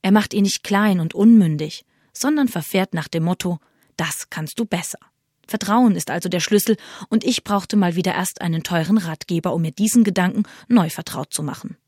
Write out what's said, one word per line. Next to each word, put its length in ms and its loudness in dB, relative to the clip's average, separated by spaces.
Er 80 2
macht 240 4
ihn 80 2
nicht 220 -2
klein 360 2
und 140 -4
unmündig, 720 4
sondern 300 0
verfährt 460 -2
nach 140 -4
dem 160 -2
Motto: 340 -2
"Das 340 -6
kannst 280 -10
du 60 -2
besser." 340 -6
Vertrauen 480 2
ist 160 -6
also 180 -4
der 120 -2
Schlüssel, 360 2
und 160 0
ich 200 -2
brauchte 320 -2
mal 180 2
wieder 200 0
erst 260 -6
einen 220 -2
teuren 360 0
Ratgeber, 540 -4
um 100 -2
mir 80 -2
diesen 320 2
Gedanken 420 0
neu 240 4
vertraut 420 -10
zu 100 -6
machen. 340 -10